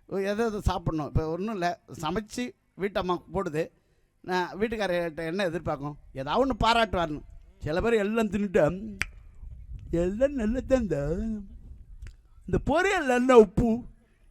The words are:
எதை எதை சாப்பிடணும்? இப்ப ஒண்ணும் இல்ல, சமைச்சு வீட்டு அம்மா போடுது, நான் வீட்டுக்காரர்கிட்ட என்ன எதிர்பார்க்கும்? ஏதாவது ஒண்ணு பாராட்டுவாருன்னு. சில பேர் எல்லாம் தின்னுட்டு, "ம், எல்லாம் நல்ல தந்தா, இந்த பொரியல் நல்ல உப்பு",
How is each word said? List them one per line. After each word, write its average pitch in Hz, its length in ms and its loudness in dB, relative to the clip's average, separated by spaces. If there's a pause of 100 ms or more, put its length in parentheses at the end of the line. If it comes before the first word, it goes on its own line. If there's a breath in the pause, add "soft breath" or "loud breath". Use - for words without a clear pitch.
எதை 202 400 -2
எதை 208 140 -4
சாப்பிடணும்? 170 460 -2
இப்ப 156 220 -2
ஒண்ணும் 180 240 -4
இல்ல, 175 280 -2 (200)
சமைச்சு 214 540 -6 (200)
வீட்டு 196 260 -4
அம்மா 180 220 -2 (100)
போடுது, 170 380 -4 (500)
நான் 175 380 -2
வீட்டுக்காரர்கிட்ட 190 580 -2
என்ன 165 280 -2
எதிர்பார்க்கும்? 151 540 -4 (140)
ஏதாவது 151 340 0
ஒண்ணு 226 220 0
பாராட்டுவாருன்னு. 180 520 2 (380)
சில 156 220 -2
பேர் 226 120 2
எல்லாம் 220 380 2
தின்னுட்டு, 190 500 2
"ம், 214 160 -12 (920)
எல்லாம் 196 420 0
நல்ல 247 360 -2
தந்தா, 208 720 0 (1080)
இந்த - 180 0
பொரியல் 349 420 2
நல்ல 247 320 8
உப்பு", 226 440 6 (480)